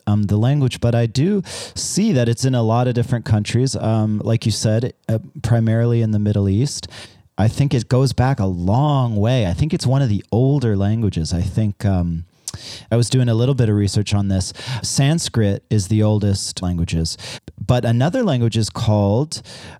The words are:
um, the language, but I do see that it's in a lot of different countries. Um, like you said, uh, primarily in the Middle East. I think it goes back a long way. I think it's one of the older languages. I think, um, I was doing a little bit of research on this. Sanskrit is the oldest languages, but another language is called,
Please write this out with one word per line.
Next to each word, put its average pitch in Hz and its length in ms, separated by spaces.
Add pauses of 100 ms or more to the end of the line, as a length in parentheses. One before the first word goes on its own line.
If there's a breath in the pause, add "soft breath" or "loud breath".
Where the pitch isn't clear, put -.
um, 104 160
the 104 140
language, 147 440
but 117 140
I 117 120
do 170 360 (320 loud breath)
see - 380
that 120 160
it's 117 160
in 131 100
a 120 80
lot 113 240
of 123 80
different 120 300
countries. 113 500
Um, 107 500
like 113 220
you 107 60
said, 113 420 (140)
uh, 113 100 (240)
primarily 117 580
in 110 120
the 104 80
Middle 101 280
East. 110 380 (500 loud breath)
I 107 120
think 139 260
it 113 140
goes 131 240
back 131 260
a 95 80
long 117 680
way. 113 300
I 87 60
think 151 220
it's - 120
one 135 160
of 131 60
the 104 220
older 120 460
languages. 98 560
I 87 100
think, 104 420
um, 87 400 (680 loud breath)
I 117 60
was 120 140
doing 127 180
a 113 60
little 123 200
bit 120 140
of 104 80
research 101 380
on 101 140
this. 95 240 (300 loud breath)
Sanskrit 139 880
is 101 180
the 107 140
oldest 104 600
languages, 82 540 (480 loud breath)
but 123 200
another 135 400
language 120 320
is 110 140
called, 107 720 (380 loud breath)